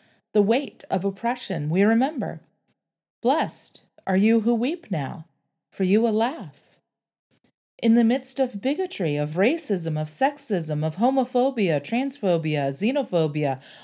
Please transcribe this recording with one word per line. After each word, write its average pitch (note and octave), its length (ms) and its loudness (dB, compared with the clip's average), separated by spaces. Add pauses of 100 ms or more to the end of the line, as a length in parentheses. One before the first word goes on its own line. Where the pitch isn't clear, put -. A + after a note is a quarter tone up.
(340)
the G#3 80 4
weight A#3 480 0
of F3+ 160 -2
oppression, G3 640 -4
we F3+ 140 2
remember, A3+ 580 0 (800)
"Blessed A#3+ 640 -2 (240)
are F#3+ 100 2
you A3 240 4
who A#3 140 0
weep C4+ 340 -4
now, D3 360 -6 (460)
for - 120 -4
you F#3+ 180 4
will A3+ 120 2
laugh." A3 680 -4 (1000)
In A3+ 180 4
the A#3+ 80 6
midst B3 360 0
of G#3+ 220 -2
bigotry, G3+ 540 -2
of D3 160 -2
racism, F3+ 680 0
of D#3 80 -4
sexism, E3+ 800 -2
of D#3 120 -4
homophobia, B3 840 2
transphobia, E3 880 0
xenophobia, D3+ 880 0 (240)